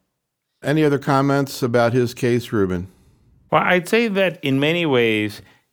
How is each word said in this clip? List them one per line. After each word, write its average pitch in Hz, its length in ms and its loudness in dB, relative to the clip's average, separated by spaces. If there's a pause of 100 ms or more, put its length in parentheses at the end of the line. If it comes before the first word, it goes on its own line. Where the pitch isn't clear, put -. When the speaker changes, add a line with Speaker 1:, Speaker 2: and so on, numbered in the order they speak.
(640)
Speaker 1:
Any 151 220 0
other 143 140 2
comments 139 640 0
about 120 320 2
his 123 180 0
case, 120 400 -2
Ruben? 92 360 0 (640)
Speaker 2:
Well, 156 120 2
I'd 180 260 0
say 233 200 2
that 190 360 -2
in 135 160 0
many 170 240 0
ways, 113 560 0 (320)